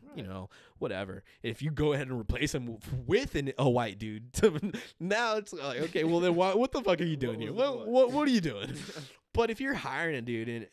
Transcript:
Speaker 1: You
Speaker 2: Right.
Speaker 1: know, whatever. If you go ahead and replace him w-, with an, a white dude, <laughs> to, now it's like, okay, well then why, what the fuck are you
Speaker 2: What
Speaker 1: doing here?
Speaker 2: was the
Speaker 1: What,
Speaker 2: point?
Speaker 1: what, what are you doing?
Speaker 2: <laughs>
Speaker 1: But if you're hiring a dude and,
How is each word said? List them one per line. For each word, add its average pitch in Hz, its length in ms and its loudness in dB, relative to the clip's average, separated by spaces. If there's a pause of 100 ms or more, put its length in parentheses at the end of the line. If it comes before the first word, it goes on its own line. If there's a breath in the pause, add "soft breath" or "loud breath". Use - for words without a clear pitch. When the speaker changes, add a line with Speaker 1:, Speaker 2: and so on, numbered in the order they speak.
(160)
Speaker 1:
You - 80 -10
Speaker 2:
Right. 92 80 -10
Speaker 1:
know, 92 180 -10 (280 loud breath)
whatever. 98 460 -6 (200 loud breath)
If 117 180 -4
you 151 100 -2
go 151 200 0
ahead 139 160 -2
and 127 100 -4
replace 127 380 -2
him 123 100 -2 (120)
w-, - 20 -14 (260)
with 214 300 2
an, 135 240 -2
a 135 100 6
white 113 300 2
dude, 110 340 -8
<laughs> - 20 -6
to, 196 360 4 (300 loud breath)
now 220 340 0
it's 214 160 -6
like, 139 300 -4
okay, 160 240 0
well 170 160 4
then 180 140 4
why, 185 200 4
what 247 160 4
the 269 100 -2
fuck 180 200 2
are - 20 2
you 165 80 0
Speaker 2:
What 143 80 -2
Speaker 1:
doing 117 220 -2
here? 110 100 -4
Speaker 2:
was 196 60 -6
the 269 140 2
Speaker 1:
What, 240 80 -4
Speaker 2:
point? 214 100 -8
Speaker 1:
what, 247 240 6
what 294 140 4
are 269 40 4
you 220 100 6
doing? 120 360 -4
Speaker 2:
<laughs> 180 60 -10 (480 loud breath)
Speaker 1:
But 226 200 2
if 220 100 -6
you're 269 140 -2
hiring 156 400 -4
a 120 80 -4
dude 117 260 -4
and, 117 240 -8